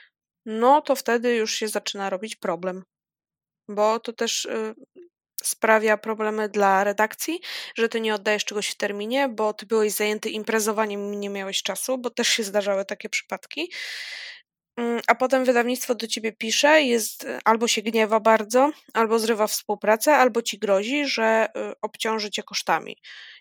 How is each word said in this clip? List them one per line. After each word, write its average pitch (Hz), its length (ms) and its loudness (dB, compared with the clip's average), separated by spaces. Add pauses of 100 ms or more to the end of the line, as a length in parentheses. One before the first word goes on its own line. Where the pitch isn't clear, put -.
(460)
no 240 360 4
to 269 140 0
wtedy 240 380 0
już 220 200 0
się 214 140 -4
zaczyna 202 420 -4
robić 202 260 -6
problem. 185 480 -6 (840)
Bo 214 320 2
to 233 120 -10
też, - 320 -4
y, 220 300 -6 (720)
sprawia 220 520 2
problemy 214 520 -4
dla 196 360 4
redakcji, 214 560 -2 (340)
że 226 140 0
ty 226 120 -4
nie 220 140 0
oddajesz 208 300 0
czegoś 208 240 -4
w - 80 -8
terminie, 220 520 -2
bo 214 240 -2
ty 214 140 -12
byłeś 214 260 2
zajęty 214 380 -2
imprezowaniem 208 840 -2
i - 20 -6
nie 202 140 -6
miałeś 196 320 -6
czasu, 254 360 -4
bo 240 120 -6
też - 180 -2
się - 160 0
zdarzały 196 400 0
takie 202 240 -10
przypadki. - 640 -6 (1040)
Mm, 233 300 -2
a - 80 6
potem 262 300 2
wydawnictwo 247 500 0
do 220 120 -8
ciebie 220 260 -4
pisze, 294 500 4
jest, 240 440 0 (180)
albo 226 240 4
się 214 140 0
gniewa 220 380 2
bardzo, 220 500 4 (240)
albo 226 240 2
zrywa 214 280 0
współpracę, 220 720 2
albo 233 260 4
ci 202 160 -6
grozi, 214 480 0
że, 220 500 2
y, 208 160 -6 (100)
obciąży 214 480 -4
cię 214 120 -6
kosztami. - 540 -4 (440)